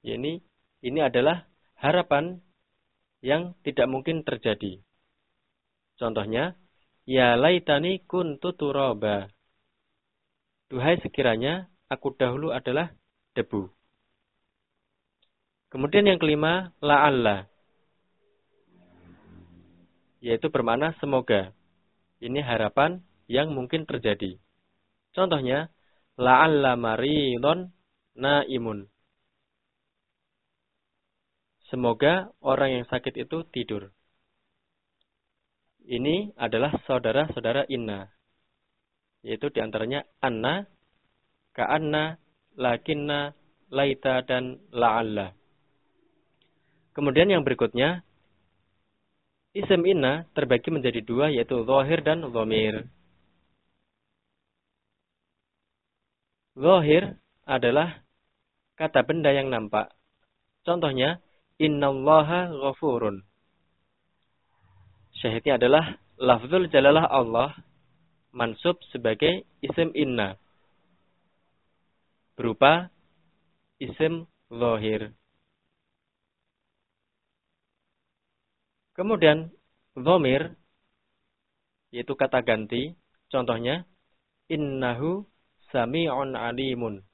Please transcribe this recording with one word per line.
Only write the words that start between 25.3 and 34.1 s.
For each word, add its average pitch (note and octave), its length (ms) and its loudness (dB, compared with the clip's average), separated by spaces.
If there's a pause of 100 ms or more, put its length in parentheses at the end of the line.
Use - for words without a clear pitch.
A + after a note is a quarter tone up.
la'alla C3 600 6
maridun C3+ 960 -2 (420)
naimun. A#2+ 720 -2 (2750)
Semoga C#3 640 0 (100)
orang C3+ 400 0
yang A#2+ 80 -8
sakit B2+ 380 -6
itu E3 240 -8
tidur. G#2 420 -10 (1900)